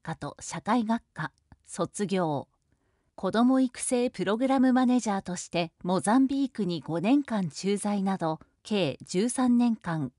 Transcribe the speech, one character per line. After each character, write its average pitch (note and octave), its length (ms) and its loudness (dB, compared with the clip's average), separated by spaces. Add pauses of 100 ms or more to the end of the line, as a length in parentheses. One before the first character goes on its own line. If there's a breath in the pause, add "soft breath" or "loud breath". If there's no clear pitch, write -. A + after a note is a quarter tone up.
科 D#3+ 120 -8
と - 260 -10
社 - 220 -10
会 A3 220 2
学 A3+ 180 -2 (100)
科、 D#3+ 200 -8 (340)
卒 - 400 -4
業。 D#3+ 420 -2 (680)
子 F#3 140 -4
ど A3 140 2
も C4 160 4
育 C4 200 -2
成 B3 280 0
プ F#3+ 160 -6
ロ G#3 140 0
グ B3+ 100 2
ラ C4+ 120 4
ム B3+ 120 6
マ B3+ 140 4
ネ B3 100 4
ー B3 40 2
ジ A3 100 -2
ャ G3 80 -2
ー - 20 -4
と F3+ 160 -8
し - 140 -12
て、 E3+ 220 -2 (100)
モ F3+ 180 0
ザ A3+ 160 2
ン C4+ 100 6
ビ C#4 200 -2
ー - 40 -10
ク G#3 140 -4
に E3+ 160 -2
五 E3 200 -4
年 C4+ 220 2
間 F#3+ 280 -4
駐 G3+ 260 -2
在 G3+ 260 -2
な F#3+ 140 0
ど、 D#3+ 240 -4 (220)
計 F#3 420 -2
十 G#3 240 -2
三 B3 300 2
年 A#3+ 180 2
間 D#3+ 420 -4